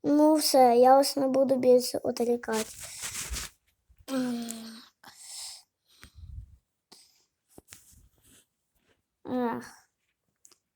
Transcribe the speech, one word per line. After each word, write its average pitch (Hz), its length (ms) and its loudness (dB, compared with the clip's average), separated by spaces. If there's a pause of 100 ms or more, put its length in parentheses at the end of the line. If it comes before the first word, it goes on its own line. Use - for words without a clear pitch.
Ну 302 320 4
все, 262 420 4
я 254 200 8
вас 277 200 2
не 269 120 -2
буду 262 280 2
більше 247 480 2
відволікати. 240 640 -4 (4000)
Ех. 247 600 -8 (880)